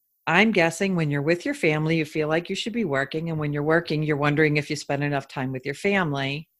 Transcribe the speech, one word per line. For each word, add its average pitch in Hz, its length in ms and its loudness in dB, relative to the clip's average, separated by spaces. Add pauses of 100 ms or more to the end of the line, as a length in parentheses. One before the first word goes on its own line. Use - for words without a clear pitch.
(260)
"I'm 196 260 4
guessing 185 420 2
when 160 160 2
you're 143 120 0
with 170 220 0
your 285 100 -2
family, 156 420 0
you 156 80 0
feel 151 240 -4
like 170 220 -2
you 196 40 -2
should 208 180 -6
be 226 120 -2
working. 156 460 -2
And 160 80 -4
when 151 140 -2
you're 147 100 -2
working, 160 400 2
you're 151 140 0
wondering 147 420 4
if 143 120 -4
you 151 60 -2
spend 143 260 -4
enough 143 260 -2
time 131 220 -4
with 131 140 -8
your 143 100 -6
family." 151 760 -2 (120)